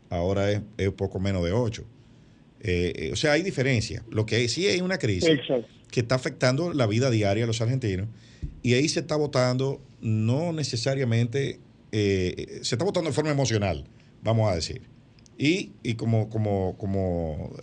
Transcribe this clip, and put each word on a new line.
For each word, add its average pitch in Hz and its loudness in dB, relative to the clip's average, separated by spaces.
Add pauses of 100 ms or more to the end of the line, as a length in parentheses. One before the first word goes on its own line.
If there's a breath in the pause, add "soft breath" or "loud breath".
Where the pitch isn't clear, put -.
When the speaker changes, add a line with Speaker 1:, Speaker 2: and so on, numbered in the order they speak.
Speaker 1:
Ahora 98 0
es, 104 0 (160)
es 98 2
poco 95 -4
menos 95 0
de 85 0
ocho. 117 -2 (760 soft breath)
Eh, 87 0
eh, - -4
o - -4
sea, 151 2
hay 156 4
diferencias. 131 0
Lo 110 0
que 117 2
sí 165 -2
hay 196 2
una 185 -2
crisis 104 2
Speaker 2:
Exacto. 139 0 (240)
Speaker 1:
que 131 0
está 123 2
afectando 131 0
la 131 2
vida 113 2
diaria 107 2
de - -2
los 113 -2
argentinos 110 -2 (540 loud breath)
y 120 4
ahí 139 4
se - -2
está 156 -4
votando 135 0 (200)
no 117 0
necesariamente, 131 0 (320)
eh, 98 0
se - -2
está 117 -2
votando 175 0
de 123 -2
forma 151 0
emocional, 107 0 (380 soft breath)
vamos 110 2
a 90 0
decir. - -6 (560)
Y, 165 0 (140)
y 120 -2
como, 110 0
como, 98 -2
como, 90 -4 (100)